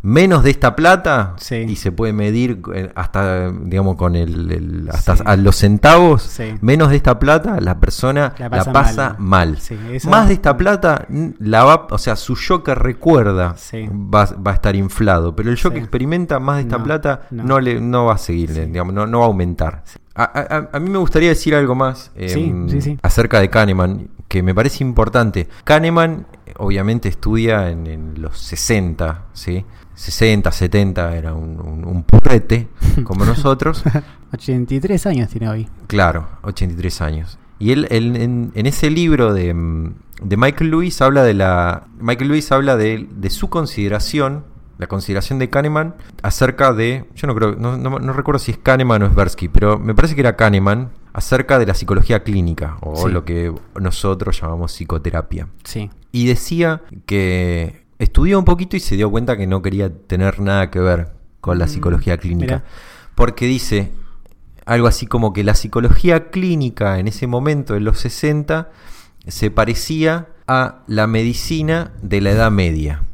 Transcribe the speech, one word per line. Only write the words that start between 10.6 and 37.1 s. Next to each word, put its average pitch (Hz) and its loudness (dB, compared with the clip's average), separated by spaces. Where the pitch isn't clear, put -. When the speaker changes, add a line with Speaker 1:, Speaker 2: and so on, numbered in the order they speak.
Speaker 1:
n-, 156 -6
la 110 4
va, 160 6
o 107 -4
sea, 110 -2
su 127 -6
yo 180 -2
que 139 -2
recuerda 104 2
Speaker 2:
Sí. 110 -12
Speaker 1:
va, 101 2
va 98 -4
a - -2
estar 98 2
inflado, 92 0
pero 117 -2
el 120 -2
yo - 0
Speaker 2:
Sí. - -2
Speaker 1:
que - -6
experimenta 139 -4
más 143 -2
de 143 -2
esta 120 -4
Speaker 2:
No, 110 -4
Speaker 1:
plata 147 -2
Speaker 2:
no. 117 -10
Speaker 1:
no 135 2
le, 120 0
no 120 0
va 110 4
a 101 2
seguir, 85 -4
Speaker 2:
Sí. 78 -4
Speaker 1:
digamos, 87 -6
no, 104 -2
no 117 0
va 117 4
a - 4
aumentar. 87 -2
A, 117 -2
a, 143 -4
a, 147 -6
a - -4
mí 180 -4
me 196 -2
gustaría 170 2
decir 151 0
algo 135 2
más, 131 -4
Speaker 2:
Sí, 95 -4
Speaker 1:
em, 87 -4
Speaker 2:
sí, 143 -2
sí. 143 -6
Speaker 1:
acerca 113 2
de 98 2
Kahneman, 95 0
que 92 0
me 92 2
parece 135 0
importante. 113 0
Kahneman, 165 2
obviamente, 101 -2
estudia 110 0
en, 82 -8
en 78 -10
los 78 -8
sesenta, 87 -4
¿sí? 95 -8
Sesenta, - 0
setenta, 90 0
era 80 -6
un, 80 -10
un, 80 -10
un 87 -6
purrete, 113 8
Speaker 2:
<laughs> - 4
Speaker 1:
como 98 0
nosotros. 135 2
Speaker 2:
Ochenta 123 -4
y 139 -2
tres 185 -2
años 127 -2
tiene 113 -6
hoy. 110 -6
Speaker 1:
Claro, 85 0
ochenta 95 -4
y - -10
tres 87 -6
años. 78 -8